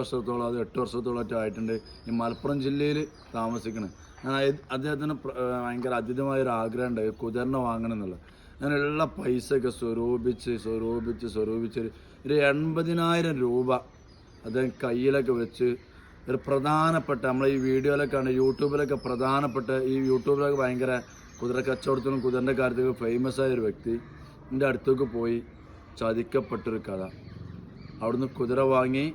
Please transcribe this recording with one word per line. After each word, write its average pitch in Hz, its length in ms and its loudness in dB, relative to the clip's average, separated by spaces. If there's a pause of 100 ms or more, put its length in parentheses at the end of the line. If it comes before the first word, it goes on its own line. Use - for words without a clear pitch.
വർഷത്തോളം, 120 480 -2
അത് 120 160 -2
എട്ട് - 180 -10
വർഷത്തോളമായിട്ട് 120 580 -4
ആയിട്ടുണ്ട് 110 340 -2 (320)
ഈ 117 140 -2
മലപ്പുറം 117 360 -2 (100)
ജില്ലയിൽ 147 320 0 (380)
താമസിക്കണേ. 113 540 -4 (320)
ഞാൻ 131 180 -2
അയ-, 139 140 4 (220)
അദ്ദേഹത്തിന് 147 460 -2
പ്ര-, 131 200 -8
ഏ, - 20 0 (200)
ഭയങ്കര 123 360 -2
അതീതമായ 135 460 0
ഒരു 120 60 0 (100)
ആഗ്രഹം 120 300 -2
ഉണ്ട്, 110 120 0 (160)
കുതിരനെ 127 460 -2
വാങ്ങണം 113 300 -2
എന്നുള്ളത്. 92 280 -8 (320)
അങ്ങനെയുള്ള 147 480 0 (140)
പൈസയൊക്കെ 127 520 2 (100)
സ്വരൂപിച്ച്, 120 720 0 (120)
സ്വരൂപിച്ച്, 113 720 -4
സ്വരൂപിച്ച് 110 480 -2 (400)
ഒരു 143 100 2 (160)
എൺപതിനായിരം 165 840 2 (100)
രൂപ 123 260 2 (760)
അദ്ദേഹം 127 220 0 (120)
കയ്യിലൊക്കെ 131 580 2
വെച്ച് 123 280 0 (600)
ഒരു 127 180 0
പ്രധാനപ്പെട്ട, 147 840 2
നമ്മളെ 131 260 2
ഈ - 100 2
വീഡിയോയിലൊക്കെ 135 540 2
ആണ്, 131 100 0 (120)
YouTube-ലൊക്കെ 139 640 2
പ്രധാനപ്പെട്ട, 131 640 0 (220)
ഈ 131 40 2 (140)
YouTube-ലൊക്കെ 139 520 4
ഭയങ്കര 127 300 0 (480)
കുതിര 123 280 0
കച്ചവടത്തിലും 135 580 0
കുതിരൻ്റെ 127 340 2
കാര്യത്തിലൊക്കെ 127 440 2
ഫേമസ് 123 400 0
ആയ 131 140 2
ഒരു 113 100 0
വ്യക്തി 113 260 -4 (580)
എൻ്റെ 135 180 2
അടുത്തേക്ക് 131 460 2
പോയി 117 220 0 (640)
ചതിക്കപ്പെട്ടൊരു 113 880 -2
കഥ. 95 140 -4 (1000)
അവിടുന്ന് 123 280 0 (100)
കുതിര 127 200 2 (140)
വാങ്ങി 131 420 4